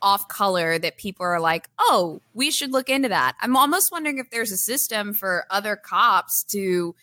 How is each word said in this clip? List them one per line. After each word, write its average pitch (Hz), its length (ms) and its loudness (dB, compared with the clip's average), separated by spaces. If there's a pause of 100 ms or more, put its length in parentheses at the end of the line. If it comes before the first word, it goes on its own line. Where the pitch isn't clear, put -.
off 196 260 2
color 175 500 0
that 165 200 -4
people 185 260 -8
are 175 160 0
like, 165 280 0 (100)
"Oh, 202 420 2 (140)
we 269 160 -2
should 269 220 -2
look 262 180 0
into 269 180 2
that." 147 320 2
I'm 247 160 0
almost 294 340 4
wondering 302 280 -4
if 247 120 -10
there's 220 220 -4
a 185 60 -4
system 214 560 -4
for 185 360 -2
other 202 260 -2
cops 196 760 0
to 180 520 -2